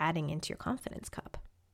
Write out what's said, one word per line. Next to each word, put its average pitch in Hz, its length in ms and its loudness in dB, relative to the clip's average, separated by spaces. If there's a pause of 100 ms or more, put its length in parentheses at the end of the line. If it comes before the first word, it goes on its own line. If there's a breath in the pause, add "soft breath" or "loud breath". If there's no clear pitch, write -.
adding 160 300 4
into 156 180 0
your - 80 -4
confidence - 520 -2
cup. - 300 -8 (360)